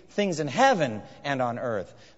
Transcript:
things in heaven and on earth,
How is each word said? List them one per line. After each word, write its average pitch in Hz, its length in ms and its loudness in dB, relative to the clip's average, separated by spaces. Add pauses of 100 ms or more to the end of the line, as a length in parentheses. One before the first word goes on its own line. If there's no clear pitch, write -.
(100)
things 190 300 0
in 151 80 -2
heaven 151 540 2 (200)
and 139 180 -2
on 120 180 -2
earth, 107 340 -4 (260)